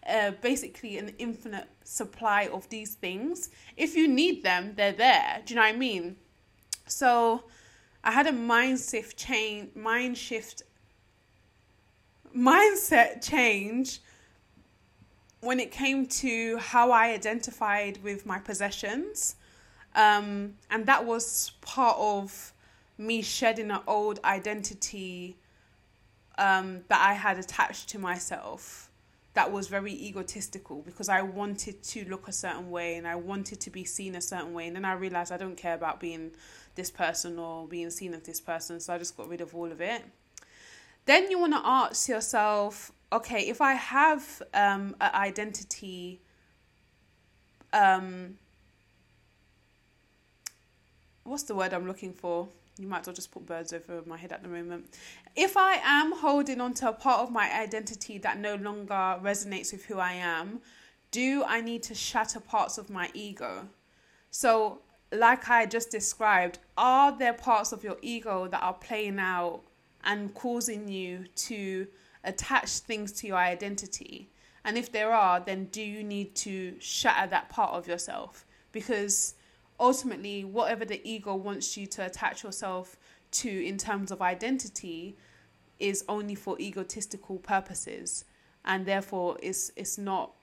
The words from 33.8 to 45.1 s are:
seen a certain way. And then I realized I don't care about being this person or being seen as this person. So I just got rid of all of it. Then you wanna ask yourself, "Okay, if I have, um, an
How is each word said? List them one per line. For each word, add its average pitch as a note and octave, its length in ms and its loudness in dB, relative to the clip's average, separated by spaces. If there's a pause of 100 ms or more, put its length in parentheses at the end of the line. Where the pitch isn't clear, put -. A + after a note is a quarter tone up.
seen F#3+ 320 -8
a F3+ 60 -8
certain E3+ 320 -6
way. E3+ 140 -8
And E3+ 100 -8
then G3 80 -6
I F#3+ 80 0
realized F3+ 400 -4
I - 20 -6
don't F#3 220 -8
care E3+ 160 -2
about E3 260 -4
being E3 320 -8 (440)
this F3+ 140 -8
person E3+ 480 -4
or E3 300 -10
being E3+ 220 -8
seen F3 240 -10
as E3 80 -12
this E3 180 -12
person. E3+ 400 -8
So F3 140 -6
I F3 40 -4
just E3+ 200 -8
got - 100 -10
rid F3 140 -8
of E3+ 120 -10
all E3+ 200 -6
of D#3 80 -8
it. A3+ 200 -4 (1000)
Then F#4 260 8
you F#4 80 2
wanna E4 280 4
ask B3 420 4
yourself, G#3+ 840 0 (180)
"Okay, A3+ 380 0
if A#3+ 100 -4
I C4+ 140 6
have, C#4 680 2 (120)
um, G3 480 2
an G3+ 120 2